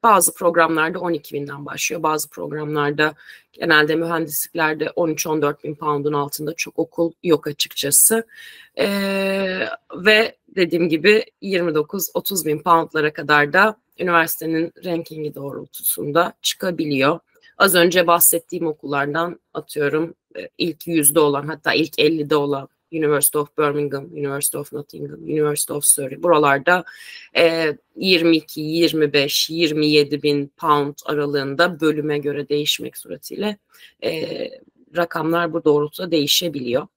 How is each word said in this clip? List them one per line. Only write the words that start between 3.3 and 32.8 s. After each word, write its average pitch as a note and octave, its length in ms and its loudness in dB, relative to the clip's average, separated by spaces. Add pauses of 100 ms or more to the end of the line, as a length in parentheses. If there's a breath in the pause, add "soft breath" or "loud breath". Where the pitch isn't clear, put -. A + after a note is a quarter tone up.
genelde D#3 420 4
mühendisliklerde D#3+ 960 -2
on E3+ 180 -2
üç, D#3 180 -4
on D#3 160 -2
dört D#3+ 220 -2
bin D3 100 -8
pound'un D3 380 -2
altında D3+ 420 -4
çok - 240 -8
okul E3 340 -2 (100)
yok D#3 240 2
açıkçası. D3+ 800 -2 (520 loud breath)
E, - 100 0 (1040)
ve G#3+ 420 2 (120)
dediğim F3 400 0
gibi E3+ 360 4 (160)
yirmi F3 340 -2
dokuz, D#3 400 -4
otuz E3+ 320 -4
bin D3+ 160 -2
pound'lara D#3 500 2
kadar D3 400 2
da G#3+ 240 4 (220)
üniversitenin E3 760 0 (120)
rankingi D#3 500 -6
doğrultusunda D3 1000 -4 (100)
çıkabiliyor. D3+ 800 0 (380 soft breath)
Az F#3 160 4
önce F3 320 6
bahsettiğim E3+ 600 2
okullardan D3 720 -4 (140)
atıyorum, D3+ 600 -4 (220)
e, - 120 -12 (100)
ilk - 280 -4
yüzde D#3 340 4
olan, C#3+ 280 2
hatta D3+ 260 -2
ilk - 240 -2
ellide D3+ 380 2
olan C#3+ 320 -2 (240)
University D3+ 460 0
of D3 200 -6
Birmingham, C#3+ 460 -2
University C#3+ 540 -6
of C#3+ 140 -12
Nottingham, D3 500 -12
University D3+ 500 -2
of C#3+ 120 -6
Surrey, C#3 380 -2
buralarda, D#3 640 4 (520 loud breath)
e, E3 400 4 (200)
yirmi E3 400 4
iki, - 240 -6
yirmi D#3 520 0
beş, D3 380 0
yirmi D#3 360 0
yedi D3 360 2
bin C#3+ 340 0
pound D3 380 0 (100)
aralığında D3 760 0
bölüme D3+ 380 0
göre C#3+ 300 -6
değişmek D3 480 -2